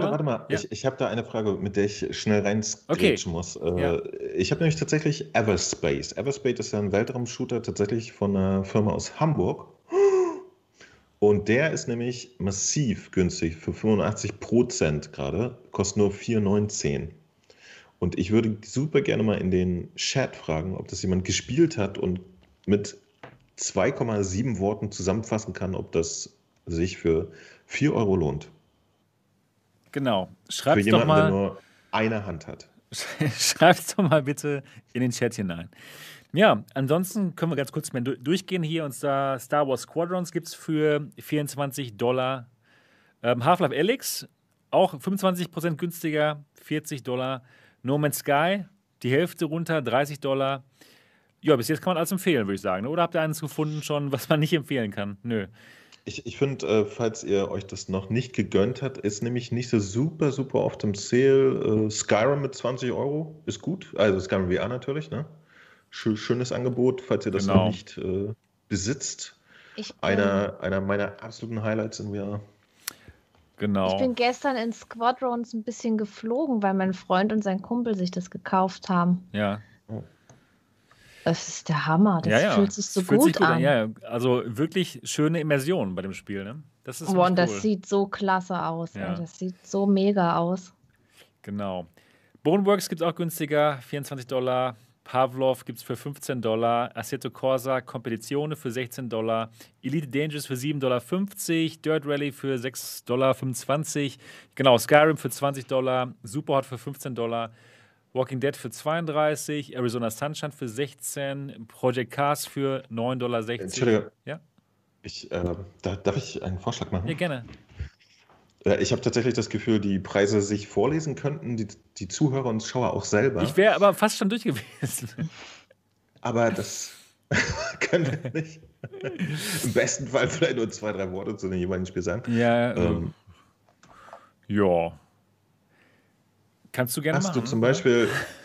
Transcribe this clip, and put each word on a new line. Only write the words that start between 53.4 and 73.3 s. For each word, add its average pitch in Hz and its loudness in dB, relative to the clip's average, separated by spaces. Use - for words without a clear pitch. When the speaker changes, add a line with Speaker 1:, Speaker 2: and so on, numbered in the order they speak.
Speaker 1:
gefunden 151 -4
schon, 147 -2
was 131 -2
man 156 4
nicht 156 2
empfehlen 127 0
kann? 101 -6
Nö. 113 -2
Speaker 2:
Ich, - -10
ich 110 -10
find, 139 -2
äh, 104 4
falls 113 -4
ihr 98 0
euch 98 -6
das - -12
noch 95 -4
nicht 120 -2
gegönnt 104 0
habt, 135 -6
ist 104 -4
nämlich 120 -4
nicht 120 -4
so 113 4
super, 131 0
super 127 -2
oft - -2
im 104 0
Sale. 127 4
Äh, 107 0
Skyrim 120 2
mit 131 -6
zwanzig 123 -4
Euro 143 -4
ist - -6
gut. - -8
Also 98 4
Skyrim 92 0
V 90 2
R 82 0
natürlich, 139 -6
ne? 131 -6
Schö-, 107 0
schönes 123 -2
Angebot, 123 0
falls - 0
ihr 98 0
das 98 0
Speaker 1:
Genau. 95 6
Speaker 2:
noch 90 2
nicht, - -10
äh, 98 -4
besitzt. - -6
Speaker 3:
Ich - -12
Speaker 2:
Einer, 98 2
Speaker 3:
bin - -10
Speaker 2:
einer 95 0
meiner 101 -2
absoluten 113 -8
Highlights 110 -2
in 104 -8
V 101 -6
R. 104 -6